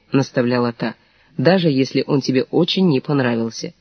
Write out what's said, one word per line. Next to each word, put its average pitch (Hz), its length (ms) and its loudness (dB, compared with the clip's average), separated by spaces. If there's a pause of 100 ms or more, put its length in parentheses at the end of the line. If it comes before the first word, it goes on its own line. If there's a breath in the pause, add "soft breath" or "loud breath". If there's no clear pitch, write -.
(140)
наставляла 123 580 0
та, 117 240 -6 (420 soft breath)
«даже 165 320 2
если 131 380 0
он 139 140 0
тебе 127 220 0
очень 180 440 0
не 135 140 2
понравился. 120 800 -2